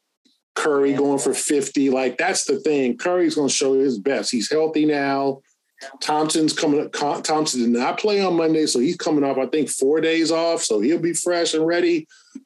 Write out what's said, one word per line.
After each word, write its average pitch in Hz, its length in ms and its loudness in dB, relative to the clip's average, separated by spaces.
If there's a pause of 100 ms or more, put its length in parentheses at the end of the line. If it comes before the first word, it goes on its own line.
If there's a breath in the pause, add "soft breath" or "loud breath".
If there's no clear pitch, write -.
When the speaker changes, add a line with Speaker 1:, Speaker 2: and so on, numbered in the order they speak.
(540)
Speaker 1:
Curry 139 360 2
Speaker 2:
Yeah. 135 80 0
Speaker 1:
going 139 220 2
for 139 120 0
fifty. 139 560 0
Like, 127 300 0
that's 147 260 0
the 135 160 -2
thing. 135 380 0
Curry's 180 360 0
gonna 147 140 0
show 135 240 0
his 135 260 2
best. 127 320 -2
He's 110 200 -2
healthy 156 340 0
now. 139 560 -2 (600 loud breath)
Thompson's 156 520 0
coming 151 280 0
up, - 120 -6
Con-, 147 320 -4
Thompson 156 360 -2
did 117 100 2
not 123 280 -2
play 208 220 0
on 185 160 0
Monday, 160 300 2
so 135 120 0
he's 160 180 0
coming 151 280 0
off, 135 120 0
I 131 100 0
think, 151 220 0
four 147 320 0
days 160 300 0
off, 165 320 0
so 107 160 0
he'll 151 220 0
be 170 120 -2
fresh 170 420 0
and 160 120 2
ready. 170 400 0 (400 loud breath)